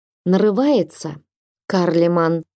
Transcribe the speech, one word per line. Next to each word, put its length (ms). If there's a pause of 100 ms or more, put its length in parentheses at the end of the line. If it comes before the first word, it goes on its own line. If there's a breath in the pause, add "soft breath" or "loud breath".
(240)
«Нарывается?» 920 (500)
Карлиман 760 (120)